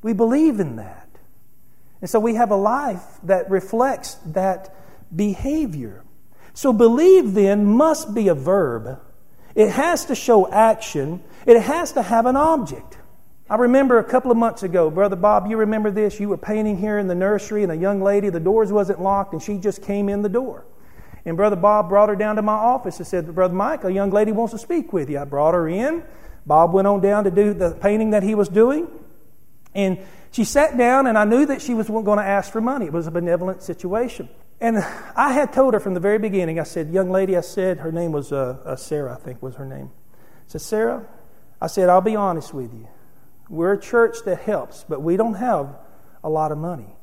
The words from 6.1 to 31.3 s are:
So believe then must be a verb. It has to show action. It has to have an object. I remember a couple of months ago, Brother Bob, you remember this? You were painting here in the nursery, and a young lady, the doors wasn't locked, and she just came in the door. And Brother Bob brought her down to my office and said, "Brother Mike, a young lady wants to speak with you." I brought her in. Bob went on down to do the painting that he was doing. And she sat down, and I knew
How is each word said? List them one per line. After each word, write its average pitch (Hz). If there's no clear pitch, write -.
So 262
believe 240
then 202
must 262
be 214
a 175
verb. 131
It 214
has 294
to 262
show 208
action. 180
It 233
has 320
to 254
have 233
an 254
object. 277
I 208
remember 247
a 208
couple 254
of 233
months 226
ago, 170
Brother 190
Bob, 202
you 220
remember 214
this? 202
You 208
were 185
painting 214
here 208
in 202
the 180
nursery, 202
and 180
a 160
young 190
lady, 202
the 170
doors 196
wasn't 196
locked, 196
and 156
she 208
just 185
came 202
in 202
the 208
door. 240
And 165
Brother 202
Bob 208
brought 202
her 208
down 214
to 214
my 208
office 220
and 175
said, 170
"Brother 185
Mike, 202
a 185
young 196
lady 214
wants 220
to 226
speak 330
with 151
you." 143
I 143
brought 143
her 170
in. 254
Bob 160
went 190
on 202
down 202
to 190
do 208
the 185
painting 214
that 208
he 214
was 208
doing. 254
And 190
she 233
sat 285
down, 254
and 226
I 208
knew 240